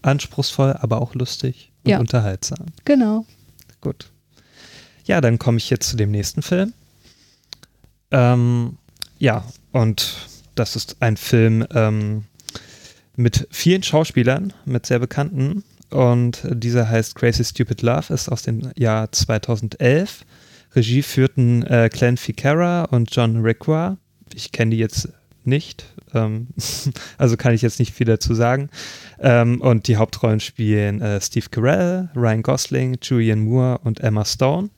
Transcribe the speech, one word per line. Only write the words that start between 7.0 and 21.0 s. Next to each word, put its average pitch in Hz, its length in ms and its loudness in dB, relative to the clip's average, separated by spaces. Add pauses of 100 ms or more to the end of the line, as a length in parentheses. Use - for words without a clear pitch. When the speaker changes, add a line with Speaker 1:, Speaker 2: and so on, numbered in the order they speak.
Speaker 1:
Ähm, 120 680 2 (420)
ja, 113 240 0 (280)
und 110 420 0 (420)
das - 200 -2
ist - 240 -8
ein 110 180 0
Film, 113 560 2
ähm, 107 520 0 (920)
mit 120 360 2
vielen 185 320 2
Schauspielern, 151 680 0 (120)
mit 123 200 -4
sehr 123 140 0
bekannten. 143 640 -2 (260)
Und 123 600 2
dieser 120 380 0
heißt 113 260 0
Crazy 120 280 0
Stupid - 380 -4
Love, 127 320 -2
ist - 160 -4
aus - 140 -4
dem 120 320 -4
Jahr 110 360 0
zweitausendelf. 120 1120 0 (520)
Regie 120 260 2